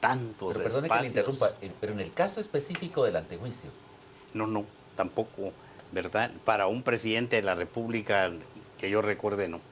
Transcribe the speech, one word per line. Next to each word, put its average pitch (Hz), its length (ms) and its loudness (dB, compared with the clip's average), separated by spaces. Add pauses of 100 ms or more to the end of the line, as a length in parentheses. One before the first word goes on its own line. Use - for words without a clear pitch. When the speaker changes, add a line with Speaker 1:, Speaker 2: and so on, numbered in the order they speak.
Speaker 1:
tantos 110 540 0
Speaker 2:
Pero 92 100 0
perdone 123 240 0
que 113 60 4
le 123 140 2
Speaker 1:
espacios. - 20 -4
Speaker 2:
interrumpa, 107 400 2 (100)
eh, 98 180 -10
pero 107 140 -4
en 104 80 -4
el 90 140 -6
caso 196 260 0
específico 165 640 -2
del 87 120 2
antejuicio. 90 520 -6 (640)
Speaker 1:
No, 107 140 -2
no, 107 180 -2 (320)
tampoco, 98 560 -2 (400)
¿verdad? 92 380 0 (160)
Para 104 200 4
un 113 160 0
presidente 117 540 2
de 110 60 4
la 95 120 2
República 104 800 0 (460)
que 95 100 -2
yo 107 140 4
recuerde, 101 460 0
no. 85 120 -8 (100)